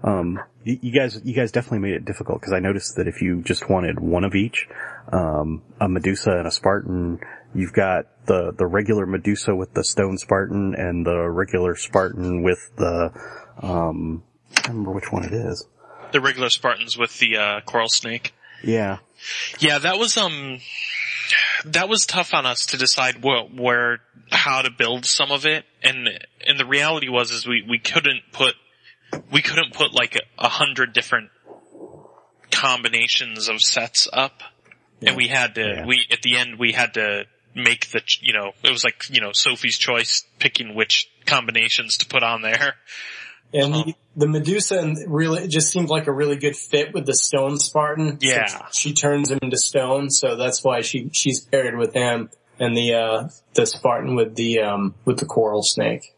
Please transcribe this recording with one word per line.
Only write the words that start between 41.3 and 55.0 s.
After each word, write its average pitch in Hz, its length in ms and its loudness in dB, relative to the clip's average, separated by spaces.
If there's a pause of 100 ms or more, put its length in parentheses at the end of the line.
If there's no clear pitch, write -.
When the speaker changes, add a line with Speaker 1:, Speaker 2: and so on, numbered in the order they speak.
Speaker 2:
to - 80 -2
put 127 180 0
on 113 180 0
there. 117 340 0 (800)
Speaker 3:
And 143 200 2
Speaker 2:
Uh-huh. 156 120 2
Speaker 3:
he, 160 100 4 (200)
the 147 120 4
Medusa 180 520 0
and 156 180 -2 (100)
really, 160 360 0
it 190 60 -6
just 156 220 2
seemed 175 180 0
like 156 180 0
a 143 40 0
really 143 260 0
good 143 180 -2
fit 151 380 -2
with 160 120 -4
the 135 100 0
stone 143 440 2
Spartan. 151 600 0
So 135 80 2
Speaker 2:
Yeah. 120 180 4 (260)
Speaker 3:
she, - 180 -2
she 143 40 -4
turns 143 380 2
him 135 100 0
into 127 160 -2
stone, 135 520 0
so 127 260 2
that's 123 280 -2
why 123 180 2
she, 120 320 -4
she's 131 280 0
paired 127 360 0
with 117 160 0
him. 120 360 0 (300)
And 120 180 2
the, 117 160 2
uh, 113 340 2 (280)
the 120 100 4
Spartan 127 500 0
with 113 200 0
the, 117 240 2
um, 101 360 -2 (100)